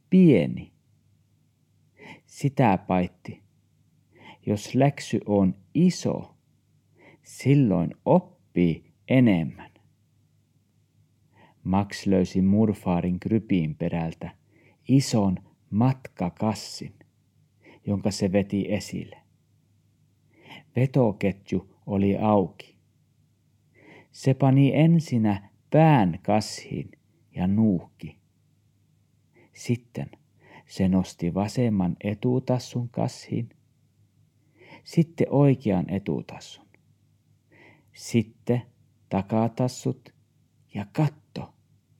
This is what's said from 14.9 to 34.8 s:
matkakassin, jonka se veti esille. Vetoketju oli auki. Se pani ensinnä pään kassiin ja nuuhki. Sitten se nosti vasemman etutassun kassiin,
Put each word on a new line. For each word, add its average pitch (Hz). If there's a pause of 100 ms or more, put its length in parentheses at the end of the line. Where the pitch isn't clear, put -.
matkakassin, 107 (920)
jonka 101
se 95
veti 98
esille. - (1600)
Vetoketju 104 (120)
oli 98
auki. 107 (1400)
Se 135
pani 135
ensinnä 127 (200)
pään 143
kassiin - (440)
ja 90
nuuhki. 98 (1300)
Sitten - (560)
se 95
nosti 90
vasemman 104
etutassun 123
kassiin, 117 (1400)